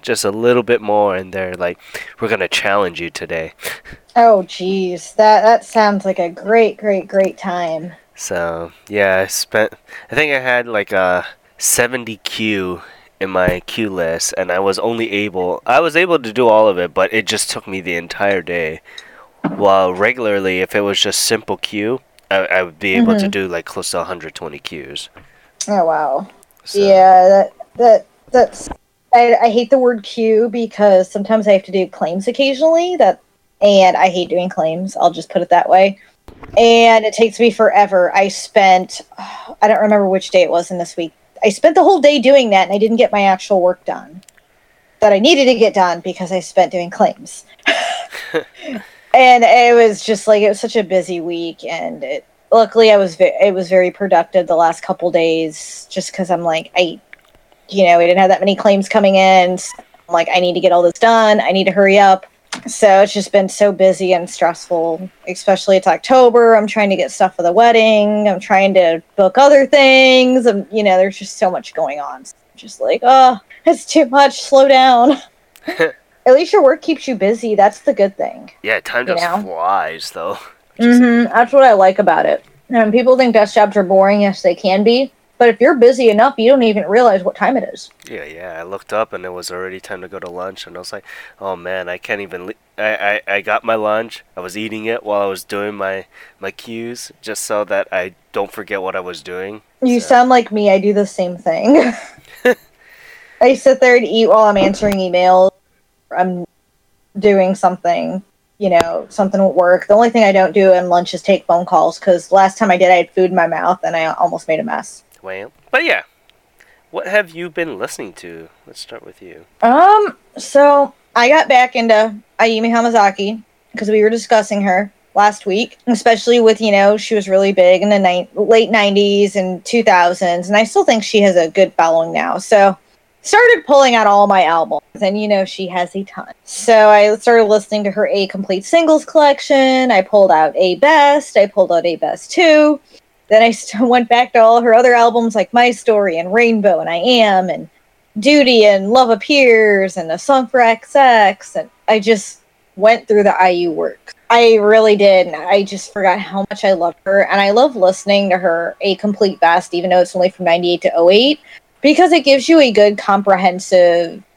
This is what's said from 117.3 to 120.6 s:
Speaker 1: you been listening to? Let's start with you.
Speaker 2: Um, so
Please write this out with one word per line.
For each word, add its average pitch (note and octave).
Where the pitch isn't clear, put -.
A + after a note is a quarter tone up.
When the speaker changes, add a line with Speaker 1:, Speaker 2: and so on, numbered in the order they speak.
Speaker 1:
you E3+
been D#3
listening A2+
to? E2
Let's -
start -
with -
you. -
Speaker 2:
Um, F#4
so C#4+